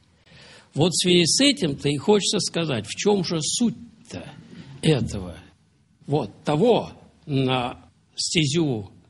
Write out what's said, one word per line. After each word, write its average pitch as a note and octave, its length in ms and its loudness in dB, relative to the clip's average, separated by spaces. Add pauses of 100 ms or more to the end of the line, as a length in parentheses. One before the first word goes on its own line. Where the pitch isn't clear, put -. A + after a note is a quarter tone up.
(720)
Вот D#3 180 2
в - 120 -2
связи F3+ 220 6
с - 140 2
этим-то F#3 500 2
и C#3+ 80 0
хочется G3+ 420 2
сказать, D3 480 -4
в - 80 -10
чем G3 280 2
же E3 200 -4
суть-то - 840 -6 (540)
этого, A2+ 560 0 (720)
вот C#3+ 360 -4
того, D#3 500 2 (340)
на C3 520 -2 (360)
стезю C#3+ 720 0 (200)